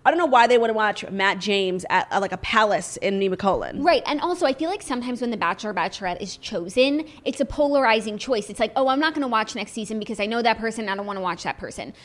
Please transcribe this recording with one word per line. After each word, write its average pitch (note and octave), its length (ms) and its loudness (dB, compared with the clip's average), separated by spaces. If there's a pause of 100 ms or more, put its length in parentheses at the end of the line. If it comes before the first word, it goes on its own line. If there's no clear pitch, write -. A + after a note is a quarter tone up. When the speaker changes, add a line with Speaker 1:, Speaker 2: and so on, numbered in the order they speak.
Speaker 1:
I A#3+ 60 8
don't D#4+ 80 2
know F4 80 4
why B3 200 6
they B3 100 6
wouldn't A3+ 200 2
watch G#3 340 0
Matt G3 280 2
James F#3+ 520 0
at, - 200 2
uh, G#3+ 100 2
like, F#3+ 120 -2
a F#3 60 -6
palace G#3 580 2
in G3 240 0
Nemacolin. F#3 640 0
Speaker 2:
Right, D4+ 220 4
and D4 160 -2
also, E4+ 240 0
I C4+ 80 2
feel D#4+ 160 -4
like G4+ 100 -4
sometimes B3 400 -6
when A#3+ 100 -2
The A#3 60 -4
Bachelor F#3+ 340 -2
or G3+ 40 -8
Bachelorette F3+ 480 -4
is G3 160 -10
chosen, B3+ 640 0 (220)
it's C#4+ 120 -4
a C#4 60 2
polarizing A#3 720 2
choice. G#3+ 320 -2
It's G#3 120 -12
like, A#3 160 0
"Oh, C4+ 120 2
I'm C4 120 2
not D#4 120 2
gonna C#4+ 160 -2
watch A3 260 0
next G#3 180 -8
season A3 260 -6
because G#3 220 -8
I G3+ 60 0
know A3+ 140 -2
that A3+ 180 2
person, A3 300 -4
I G3 80 -2
don't G3+ 100 -6
wanna G3 140 -6
watch F3+ 220 -4
that - 160 -4
person." A#2 340 -10 (120)